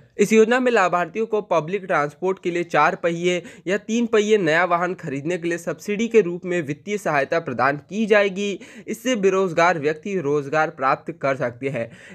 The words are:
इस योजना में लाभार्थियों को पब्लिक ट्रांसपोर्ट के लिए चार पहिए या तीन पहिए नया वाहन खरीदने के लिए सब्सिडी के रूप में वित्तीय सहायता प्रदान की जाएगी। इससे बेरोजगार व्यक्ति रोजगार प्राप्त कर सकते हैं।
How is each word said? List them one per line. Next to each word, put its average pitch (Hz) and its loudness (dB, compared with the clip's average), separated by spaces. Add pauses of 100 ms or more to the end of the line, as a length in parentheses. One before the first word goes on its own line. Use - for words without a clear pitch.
(180)
इस 196 6
योजना 220 6
में 254 2
लाभार्थियों 175 0
को 214 -2
पब्लिक 180 -2
ट्रांसपोर्ट 180 -2
के 175 -4
लिए 175 -4
चार 170 2
पहिए 175 -2 (260)
या 190 -2
तीन 226 -2
पहिए 214 4
नया 170 2
वाहन 175 0
खरीदने 160 -6
के 165 -6
लिए 170 -2
सब्सिडी 190 -4
के 226 4
रूप 175 -4
में 175 -2
वित्तीय 151 -6
सहायता 156 0
प्रदान 139 0
की 208 -6
जाएगी। 202 2 (280)
इससे 247 -2
बेरोजगार 180 2
व्यक्ति 160 -4
रोजगार 147 -2
प्राप्त 143 -2
कर 139 -2
सकते 131 -6
हैं। 120 -6 (260)